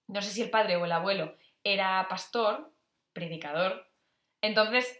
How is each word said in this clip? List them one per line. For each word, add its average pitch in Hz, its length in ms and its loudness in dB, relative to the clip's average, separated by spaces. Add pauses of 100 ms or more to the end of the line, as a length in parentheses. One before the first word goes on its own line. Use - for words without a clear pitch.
no 202 120 -4
sé 202 100 -6
si 208 100 -4
el - 80 -2
padre 214 260 4
o 175 80 0
el 170 80 0
abuelo 170 420 0 (300)
era 190 460 2
pastor, 226 600 -2 (440)
predicador, 165 720 -4 (540)
entonces, 214 580 2